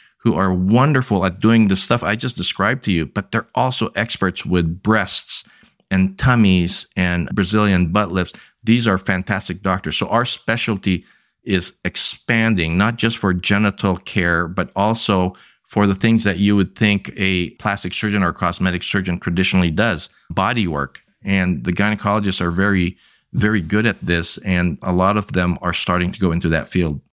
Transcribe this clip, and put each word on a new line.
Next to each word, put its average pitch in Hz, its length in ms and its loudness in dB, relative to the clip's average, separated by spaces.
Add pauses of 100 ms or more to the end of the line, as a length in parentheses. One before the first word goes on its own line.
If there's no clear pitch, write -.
(180)
who 107 160 0
are 92 180 2
wonderful 110 720 2
at 92 160 -2
doing 113 280 6
the 95 80 4
stuff 120 260 -2
I 101 140 -2
just 123 200 -6
described 117 480 -2
to 104 80 0
you, 82 140 0
but - 240 -8
they're 113 240 -4
also 127 400 -2
experts 98 500 -4
with 87 380 0
breasts - 640 0 (460)
and 95 280 2
tummies 95 800 2
and 87 360 0
Brazilian 95 600 2
butt 101 180 0
lifts. 90 280 -4 (260)
These 117 240 2
are 92 100 2
fantastic 92 640 -4
doctors. 92 340 -2
So - 120 -2
our 117 160 2
specialty 107 800 -2 (400)
is 92 300 -2 (100)
expanding, 92 920 0
not 113 200 2
just 117 220 -2
for 95 140 0
genital 98 680 0
care, 87 500 -2
but 90 260 -4
also 98 580 0 (320)
for 104 220 0
the 98 80 2
things 113 300 2
that 92 140 0
you 101 180 4
would 95 200 0
think 104 400 0
a 95 340 0
plastic - 420 -6
surgeon 104 320 0
or 85 80 0
cosmetic 90 500 -2
surgeon 92 360 -2
traditionally 90 520 0
does, 92 380 -2 (220)
body 104 360 0
work. 73 360 -6 (220)
And 90 400 0
the 92 80 0
gynecologists 101 680 -2
are 87 100 0
very, 92 460 0 (360)
very 104 280 0
good 95 260 0
at 101 140 -2
this, 85 380 -2
and 87 440 0
a 92 100 -2
lot 95 240 2
of 104 160 -4
them 90 300 0
are 87 100 -2
starting 90 380 -2
to - 100 -12
go 90 120 2
into 85 160 -2
that 80 200 0
field. 80 320 -2 (120)